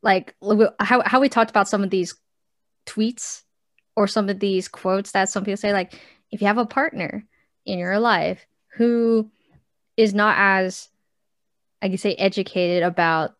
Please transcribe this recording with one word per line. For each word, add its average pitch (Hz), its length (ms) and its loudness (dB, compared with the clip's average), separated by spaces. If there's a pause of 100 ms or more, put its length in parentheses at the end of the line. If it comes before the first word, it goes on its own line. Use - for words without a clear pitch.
like, 190 400 0
l-, 202 60 -6
w-, 214 200 4 (100)
how, 240 260 2
how 254 140 2
we 277 100 4
talked 226 220 2
about 202 180 2
some 202 140 -2
of 190 60 -4
these 185 260 -2 (720)
tweets - 580 -6 (520)
or 202 120 2
some 202 220 -2
of 196 100 -4
these 190 280 0
quotes 190 440 -4
that 196 180 0
some 196 140 -6
people 202 140 -4
say, 202 160 -2
like, 190 200 -2 (380)
if 202 100 -8
you 202 60 0
have 208 100 2
a 240 80 0
partner 226 600 -4 (400)
in 190 140 -6
your 180 200 -2
life 185 460 0 (300)
who 226 540 2 (680)
is 214 160 4
not 208 240 2
as, 190 520 0 (920)
I 190 80 -2
can 185 80 -4
say, 202 180 -2
educated 180 680 -2
about 165 560 0